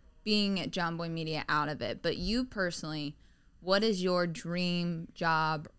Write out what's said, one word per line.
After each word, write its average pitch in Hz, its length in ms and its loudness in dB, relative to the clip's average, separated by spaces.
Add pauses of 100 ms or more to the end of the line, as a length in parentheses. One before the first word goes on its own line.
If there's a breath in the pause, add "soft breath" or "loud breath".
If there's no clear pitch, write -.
(240)
being 202 360 2
at 170 120 -4
John 170 260 0
Boy 170 120 -4
Media 160 400 -2
out 151 200 2
of 143 120 -4
it, 107 200 -4
but 165 160 0
you 220 280 0
personally, 160 720 -4 (440 soft breath)
what 190 240 4
is 202 180 2
your 180 260 4
dream 175 840 -2
job, 160 540 0 (120)